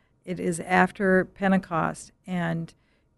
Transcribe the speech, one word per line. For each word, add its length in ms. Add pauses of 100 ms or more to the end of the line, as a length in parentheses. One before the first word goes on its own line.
(240)
It 140
is 220
after 640
Pentecost, 840 (140)
and 460 (460)